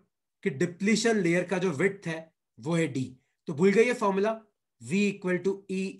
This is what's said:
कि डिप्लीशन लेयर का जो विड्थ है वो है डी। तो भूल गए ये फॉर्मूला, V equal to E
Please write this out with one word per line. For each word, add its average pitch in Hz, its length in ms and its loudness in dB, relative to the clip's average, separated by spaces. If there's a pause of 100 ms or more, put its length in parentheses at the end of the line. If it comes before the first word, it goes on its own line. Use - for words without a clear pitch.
(440)
कि 196 80 -2
डिप्लीशन 202 680 0
लेयर 175 260 2
का 185 140 -2
जो 180 160 0
विड्थ 190 340 -2
है 160 260 -10 (240)
वो 151 180 -4
है 165 140 2
डी। 131 160 -4 (420)
तो 175 60 -6
भूल 185 180 4
गए 220 140 6
ये 247 100 2
फॉर्मूला, 208 440 0 (420)
V 156 260 0
equal 180 320 -2
to 190 120 0 (200)
E 190 100 -4 (180)